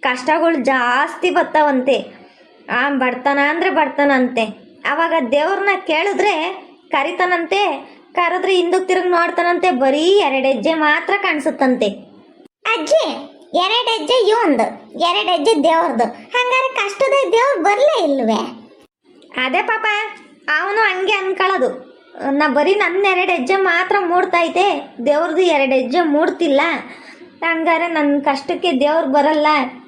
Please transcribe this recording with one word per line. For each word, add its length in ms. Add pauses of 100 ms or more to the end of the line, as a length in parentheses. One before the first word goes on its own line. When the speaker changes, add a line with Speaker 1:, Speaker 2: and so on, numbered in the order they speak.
Speaker 1:
ಕಷ್ಟಗಳು 540
ಜಾಸ್ತಿ 720
ಬತ್ತಾವಂತೆ. 680 (720)
ಆ, 180
ಬಡತನ 500 (100)
ಅಂದ್ರೆ 220
ಬಡತನ 440
ಅಂತೆ. 300 (460)
ಅವಾಗ 220 (200)
ದೇವ್ರನ್ನ 380 (160)
ಕೇಳಿದ್ರೆ 800 (240)
ಕರಿತಾನಂತೆ, 1000 (260)
ಕರೆದ್ರೆ 420
ಹಿಂದಕ್ 320
ತಿರುಗಿ 200
ನೋಡ್ತಾನಂತೆ, 600
ಬರೀ 320
ಎರಡು 440
ಹೆಜ್ಜೆ 280
ಮಾತ್ರ 480
ಕಾಣಿಸುತ್ತಂತೆ. 640 (760)
Speaker 2:
ಅಜ್ಜಿ, 460 (440)
ಎರಡು 440
ಹೆಜ್ಜೆ 300
ಇವಂದು, 340 (360)
ಎರಡು 340
ಹೆಜ್ಜೆ 320
ದೇವ್ರದು, 400
ಹಂಗಾರೆ 680
ಕಷ್ಟದ 580
ದೇವ್ರು 300
ಬರ್ಲೇ 420
ಇಲ್ವೇ? 640 (800)
Speaker 1:
ಅದೇ 160
ಪಾಪ, 240 (760)
ಅವನು 180
ಹಂಗೆ 340
ಅನ್ಕೊಳ್ಳೋದು, 880 (300)
"ನಾ 180
ಬರೀ 260
ನನ್ನ 320
ಎರಡು 260
ಹೆಜ್ಜೆ 240
ಮಾತ್ರ 420
ಮೂಡ್ತೈತೆ, 960 (120)
ದೇವ್ರದು 340
ಎರಡು 320
ಹೆಜ್ಜೆ 280
ಮೂಡ್ತಿಲ್ಲ, 600 (840)
ಹಂಗಾರೆ 440
ನನ್ 340
ಕಷ್ಟಕ್ಕೆ 500
ದೇವ್ರು 360
ಬರಲ್ಲ 380 (420)